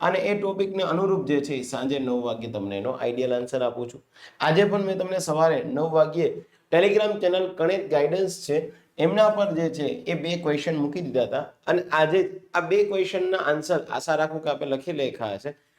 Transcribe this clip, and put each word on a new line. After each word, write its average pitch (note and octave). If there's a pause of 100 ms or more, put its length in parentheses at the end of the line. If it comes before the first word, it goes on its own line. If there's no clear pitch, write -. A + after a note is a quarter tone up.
અને F#3
એ G3+
ટોપિકને G3
અનુરૂપ F3
જે D3
છે D3
એ B2
સાંજે C3
નવ B2
વાગ્યે A2+
તમને G2
એનો A#2+
આઈડિયલ B2
આન્સર B2
આપું A#2+
છું. - (380)
આજે D#3+
પણ G3+
મેં F#3+
તમને F#3
સવારે D#3+
નવ D3+
વાગ્યે D#3 (420)
Telegram G#3
ચેનલ F#3 (100)
કણિત F3+
ગાઈડન્સ D#3+ (120)
છે C#3+ (400)
એમના G3+
પર G3+
જે E3
છે C#3+ (240)
એ -
બે E3
ક્વેશ્ચન D3+
મૂકી D3
દીધા B2+
હતા C#3 (220)
અને F3 (100)
આજે D#3 (340)
આ F3
બે F#3+
ક્વેશ્ચનના F#3+
આન્સર D3+
આશા C3+
રાખું D#3
કે D#3
આપણે C#3
લખી C3+
લેખા B2
હશે C#3+ (240)